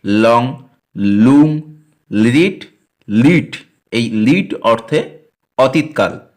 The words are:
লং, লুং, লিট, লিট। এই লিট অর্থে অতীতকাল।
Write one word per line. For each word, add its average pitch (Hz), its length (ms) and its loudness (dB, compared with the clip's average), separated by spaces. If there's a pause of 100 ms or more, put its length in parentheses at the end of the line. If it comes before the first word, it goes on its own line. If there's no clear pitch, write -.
লং, 113 380 2 (760)
লুং, 143 280 6 (840)
লিট, 175 260 0 (500)
লিট। 135 420 2 (420)
এই 117 140 -2 (160)
লিট 160 260 0 (160)
অর্থে 117 340 0 (600)
অতীতকাল। 131 540 -2 (240)